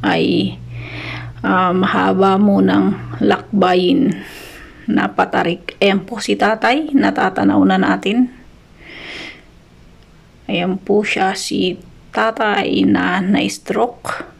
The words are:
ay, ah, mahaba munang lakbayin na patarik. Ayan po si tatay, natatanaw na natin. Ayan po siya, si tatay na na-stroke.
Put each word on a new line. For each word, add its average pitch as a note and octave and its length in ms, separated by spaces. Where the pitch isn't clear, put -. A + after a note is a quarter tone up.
ay, F3 480
ah, F#3 320
mahaba F#3+ 640
munang G3 560
lakbayin F3+ 960
na - 240
patarik. - 720
Ayan G3 240
po G#3+ 160
si G#3+ 160
tatay, B3 560
natatanaw G3 720
na F#3+ 100
natin. F#3+ 540
Ayan F#3 320
po G#3 240
siya, F#3+ 300
si F#3+ 480
tatay G#3+ 720
na F3+ 340
na-stroke. G3+ 1040